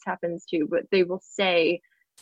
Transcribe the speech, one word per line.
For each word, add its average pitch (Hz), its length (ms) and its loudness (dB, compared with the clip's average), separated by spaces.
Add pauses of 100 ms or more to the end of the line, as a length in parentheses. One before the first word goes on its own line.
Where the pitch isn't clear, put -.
happens 175 460 -6
to, 156 180 0
but 170 220 0
they 190 120 4
will 180 200 -2
say, 175 580 0 (400)